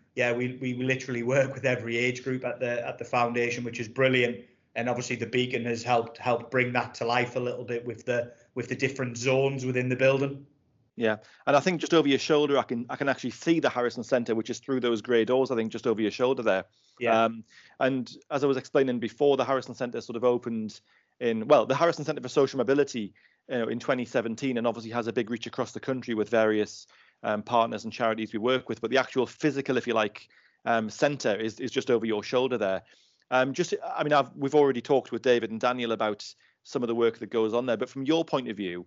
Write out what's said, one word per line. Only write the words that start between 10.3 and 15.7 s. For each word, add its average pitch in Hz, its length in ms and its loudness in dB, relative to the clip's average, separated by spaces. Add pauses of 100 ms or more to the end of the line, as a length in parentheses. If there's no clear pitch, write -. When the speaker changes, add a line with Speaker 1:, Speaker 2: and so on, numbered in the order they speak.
Speaker 2:
Yeah, 110 220 0 (300)
and 143 80 6
I 139 40 6
think 170 220 2
just 156 140 2
over 151 120 6
your 135 120 4
shoulder, 147 400 2
I - 20 4
can, 123 260 -6
I 131 80 -8
can 139 140 0
actually 127 220 -4
see 165 280 2
the 147 100 2
Harrison 123 340 -2
Centre, 120 320 0
which 113 160 -2
is 110 80 -8
through 131 200 -2
those 117 220 2
grey 117 240 4
doors, 127 240 2
I 131 60 -2
think, 110 160 -2